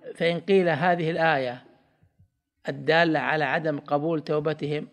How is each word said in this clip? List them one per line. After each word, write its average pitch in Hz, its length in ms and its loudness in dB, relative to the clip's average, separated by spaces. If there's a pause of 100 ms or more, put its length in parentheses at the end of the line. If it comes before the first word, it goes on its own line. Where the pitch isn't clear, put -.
(160)
"فإن 170 240 0
قيل 185 300 4
هذه 165 420 0
الآية 143 600 -2 (1000)
الدالة 151 500 2
على 147 240 0
عدم 147 360 -2
قبول 147 420 -2
توبتهم 151 720 -4